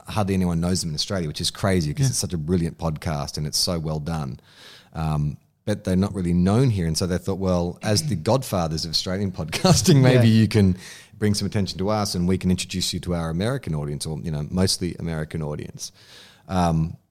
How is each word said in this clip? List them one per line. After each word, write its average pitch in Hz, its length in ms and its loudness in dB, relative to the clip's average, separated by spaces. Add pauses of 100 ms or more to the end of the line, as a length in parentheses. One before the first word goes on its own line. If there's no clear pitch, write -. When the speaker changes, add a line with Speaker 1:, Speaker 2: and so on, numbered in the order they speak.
Speaker 1:
hardly 98 280 0
anyone 87 260 2
knows 87 200 0
them 87 100 -4
in 76 40 -6
Australia, 90 340 -4
which 76 120 -8
is 87 100 -2
crazy 92 420 0
'cause 143 100 -2
Speaker 2:
Yeah. 135 60 4
Speaker 1:
it's 120 100 -2
such 90 140 -4
a 87 60 -2
brilliant 82 400 0
podcast 76 580 -4
and 76 100 -4
it's - 120 -2
so 90 200 0
well 78 220 -4
done. 73 400 -6 (520)
Um, 76 460 -2 (260)
but 104 200 -2
they're 92 120 2
not 98 180 2
really 87 200 0
known 101 360 4
here. 95 160 0
And 80 120 0
so 95 80 0
they 87 100 0
thought, 92 220 -4
"Well, 90 440 0
as 107 220 2
the 87 120 -2
godfathers 85 680 0
of 82 60 -8
Australian 95 420 -2
<laughs> - 80 -12
podcasting, 147 600 4
maybe 123 260 6
Speaker 3:
Yeah. 110 120 8
Speaker 1:
you 107 80 6
can 95 280 4 (420)
bring 107 160 2
some 101 120 -2
attention 95 320 -4
to 95 100 -2
us 107 260 0
and 87 140 0
we 92 80 4
can 90 140 0
introduce - 420 -2
you 90 80 -4
to 90 140 -4
our 82 160 -2
American 98 440 -4
audience 73 300 -6
or, 78 160 -6
you 85 100 -6
know, 76 200 -4
mostly 92 480 0
American 80 440 -6
audience." - 500 -10 (560)
Um, 85 480 0 (140)